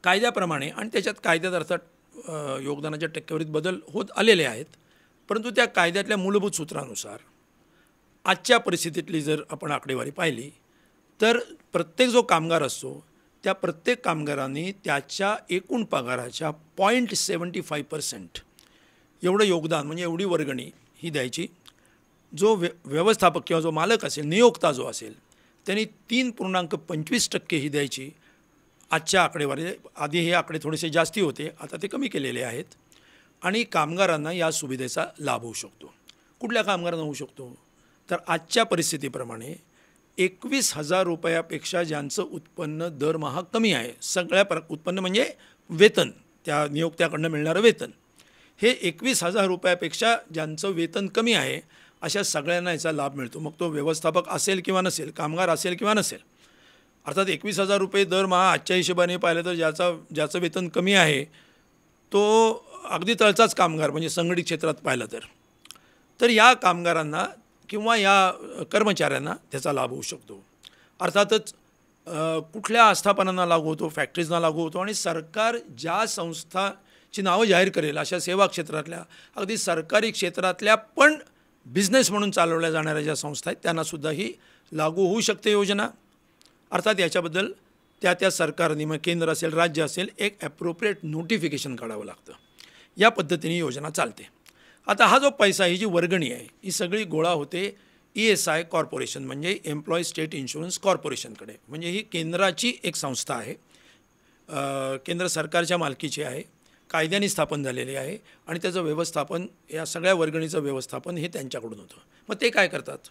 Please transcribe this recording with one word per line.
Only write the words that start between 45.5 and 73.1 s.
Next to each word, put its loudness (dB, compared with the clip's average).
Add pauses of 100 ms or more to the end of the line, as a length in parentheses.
वेतन, 6 (360)
त्या 0
नियोक्त्याकडनं 0
मिळणारं 0
वेतन, 4 (720)
हे 4
एकवीस 0
हजार 2
रुपयापेक्षा 2 (160)
ज्यांचं -4
वेतन -2
कमी 0
आहे, 0 (400)
अशा -4
सगळ्यांना -2
याचा -2
लाभ -4
मिळतो. -10
मग -8
तो -2
व्यवस्थापक -2
असेल 0
किंवा 2
नसेल, -2
कामगार -2
असेल 0
किंवा 0
नसेल. 0 (840)
अर्थात 0
एकवीस -2
हजार 2
रुपये 2
दरमहा 4
आजच्या 2
हिशोबाने 2
पाहिलं 2
तर -2
ज्याचा, 0 (220)
ज्याचं -2
वेतन -2
कमी 2
आहे, 6 (880)
तो 6 (380)
अगदी 0
तळचाच 6
कामगार, 2
म्हणजे -2
संघटित 0
क्षेत्रात -2
पाहिलं -2
तर, -12 (1040)
तर 6
या 10
कामगारांना 2 (440)
किंवा 0
या, 6
अ, -6
कर्मचाऱ्यांना 0 (180)
त्याचा -2
लाभ 0
होऊ -10
शकतो. -14 (540)
अर्थातच, 2 (540)
अ, -2
कुठल्या 4
आस्थापनांना 4